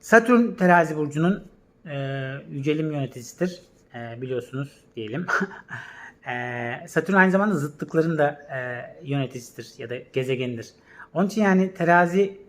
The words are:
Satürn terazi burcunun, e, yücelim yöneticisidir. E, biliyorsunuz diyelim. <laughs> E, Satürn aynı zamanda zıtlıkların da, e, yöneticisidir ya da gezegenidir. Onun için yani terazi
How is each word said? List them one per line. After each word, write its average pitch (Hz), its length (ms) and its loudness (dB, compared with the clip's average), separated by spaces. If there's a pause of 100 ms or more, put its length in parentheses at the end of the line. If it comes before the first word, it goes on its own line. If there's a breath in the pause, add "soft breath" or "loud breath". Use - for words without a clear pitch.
Satürn 233 540 6
terazi 170 420 4
burcunun, 156 520 -2 (380)
e, 147 100 -10 (540)
yücelim 151 420 -2
yöneticisidir. 139 680 -6 (320)
E, 117 280 -12
biliyorsunuz 131 640 -8 (120)
diyelim. 117 340 -6
<laughs> - 60 0 (920 loud breath)
E, 123 600 -6
Satürn 170 260 0
aynı 190 160 6
zamanda 196 240 2
zıtlıkların 156 640 -2
da, 147 100 4
e, 143 300 -8 (440)
yöneticisidir 131 760 -8
ya 117 120 -12
da 123 60 -6
gezegenidir. 127 760 -4 (440 loud breath)
Onun 180 120 2
için 214 160 0
yani 190 320 4
terazi 175 760 2